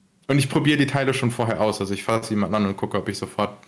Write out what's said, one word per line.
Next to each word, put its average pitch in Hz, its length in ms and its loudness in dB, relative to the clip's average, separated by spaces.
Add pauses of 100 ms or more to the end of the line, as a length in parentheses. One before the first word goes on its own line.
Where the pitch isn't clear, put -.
(260)
Und 139 120 4
ich 139 120 2
probiere 147 260 4
die 143 100 4
Teile 135 280 0
schon 123 160 0
vorher 113 320 0
aus, 107 180 2
also 98 140 -2
ich 95 100 -6
fasse 113 300 -2
jemanden 101 220 0
an 104 100 2
und 98 100 -2
gucke, - 220 -4
ob 92 100 -4
ich 98 80 -6
sofort - 400 -4 (100)